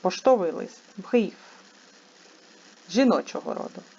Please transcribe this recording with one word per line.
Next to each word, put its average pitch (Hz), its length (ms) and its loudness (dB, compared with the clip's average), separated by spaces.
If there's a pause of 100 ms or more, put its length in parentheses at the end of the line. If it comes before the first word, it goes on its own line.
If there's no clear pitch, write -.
Поштовий 190 500 2
лист. 110 300 -10 (180)
Brief. 208 340 0 (1600)
Жіночого 214 640 0
роду. - 280 -12 (160)